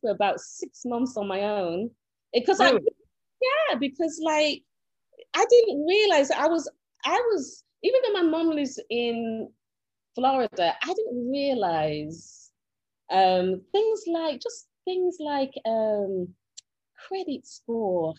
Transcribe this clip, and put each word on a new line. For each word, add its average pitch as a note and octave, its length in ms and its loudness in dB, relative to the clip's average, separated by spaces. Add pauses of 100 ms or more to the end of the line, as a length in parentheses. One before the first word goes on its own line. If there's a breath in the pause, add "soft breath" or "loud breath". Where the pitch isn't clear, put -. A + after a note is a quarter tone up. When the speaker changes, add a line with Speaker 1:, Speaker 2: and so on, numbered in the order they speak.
Speaker 1:
for A3+ 100 -2
about G3 280 0
six - 460 -16
months B3 300 -2
on G3+ 120 -4
my G3 160 -4
own. G3+ 460 -4 (440)
It, A#3+ 120 0
'cause F#4 140 2
I - 120 6
Speaker 2:
Really? G#3+ 160 2 (540)
Speaker 1:
Yeah, C5+ 380 0
because, D4+ 440 -4
like, D4+ 400 0 (680)
I F#4 160 4
didn't G#4+ 360 6
realize F4+ 440 4
I C#4+ 180 2
was, E4 220 0 (340)
I E4+ 160 0 (120)
was, D4 320 -4 (180)
even B4+ 220 4
though G#4+ 100 0
my F#4+ 80 2
mom E4 300 2
lives C#4+ 280 -2 (120)
in A#3 600 -4 (600)
Florida, B3 720 0
I D#4 100 -4
didn't B3 380 -4
realize, E3 1200 -2 (580)
um, F#3 520 2 (100)
things A4 360 0
like, D#4+ 340 -4
just - 260 -12 (180)
things F4+ 340 -2
like, C#4+ 340 -4 (120)
um, G#3 600 -2 (800)
credit F#4 400 -8
score, F#3 720 -4